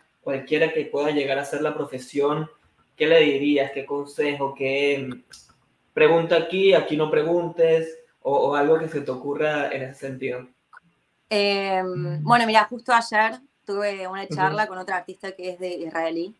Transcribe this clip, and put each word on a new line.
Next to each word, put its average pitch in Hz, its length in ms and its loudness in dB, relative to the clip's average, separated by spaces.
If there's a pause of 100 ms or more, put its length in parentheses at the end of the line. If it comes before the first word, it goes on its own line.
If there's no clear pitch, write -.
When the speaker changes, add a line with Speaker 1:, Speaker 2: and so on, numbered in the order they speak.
(220)
Speaker 1:
cualquiera 151 520 0
que 151 120 -2
pueda 147 260 -2
llegar 139 260 0
a 143 80 -2
ser 147 160 -6
la 160 140 -2
profesión? 143 720 -2 (460)
¿Qué 151 120 0
le 165 120 8
dirías? 143 520 2
¿Qué 135 140 -8
consejo? 143 720 -4
¿Qué, 139 540 -2
mm, 123 120 -12 (720)
pregunta 165 440 4
aquí, 190 360 4
aquí 156 240 4
no 151 140 0
preguntes? 160 880 2 (220)
O, 139 140 0 (160)
o 143 40 0
algo 151 240 4
que 160 80 -6
se 147 140 -6
te - 100 -6
ocurra 143 600 -2
en 135 120 -6
ese 131 240 -12
sentido. 127 400 -8 (840)
Speaker 2:
Em, 196 920 -2
bueno, 240 220 4
mira, 220 200 4
justo 240 280 -4
ayer 226 460 2 (260)
tuve 202 420 -4
una 190 180 -10
Speaker 1:
Ujú. 180 100 -8
Speaker 2:
charla 196 320 0
con 190 100 -10
otra 185 200 -6
artista 185 360 -10
que 185 180 -10
es 175 80 -10
de 180 100 -6
israelí, 165 720 -6